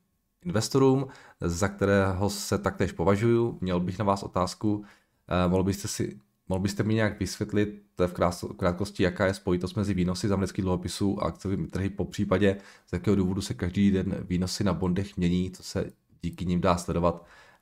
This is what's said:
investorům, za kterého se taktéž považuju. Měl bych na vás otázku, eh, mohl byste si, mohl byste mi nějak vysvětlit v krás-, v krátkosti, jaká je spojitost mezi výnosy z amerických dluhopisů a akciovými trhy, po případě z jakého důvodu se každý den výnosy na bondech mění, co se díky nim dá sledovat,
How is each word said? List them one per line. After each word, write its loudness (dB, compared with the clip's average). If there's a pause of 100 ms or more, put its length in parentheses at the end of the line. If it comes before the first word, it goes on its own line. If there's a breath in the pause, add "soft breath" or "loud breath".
(440)
investorům, 2 (340 loud breath)
za 0
kterého 2
se -2
taktéž -2
považuju. 2
Měl 0
bych -4
na -2
vás 2
otázku, -2 (440 loud breath)
eh, 2
mohl 4
byste -2
si, -6 (280)
mohl -2
byste -2
mi 2
nějak 0
vysvětlit -2 (240)
v -6
krás-, 0
v -12
krátkosti, -2
jaká 2
je 2
spojitost -2
mezi 0
výnosy 0
z 2
amerických 0
dluhopisů -2
a 0
akciovými -4
trhy, -4
po -6
případě 2 (300 loud breath)
z -8
jakého 0
důvodu 0
se -6
každý 2
den 0 (120)
výnosy -2
na 2
bondech -2
mění, 2
co -18
se -6 (320)
díky -6
nim 0
dá 4
sledovat, 0 (380 loud breath)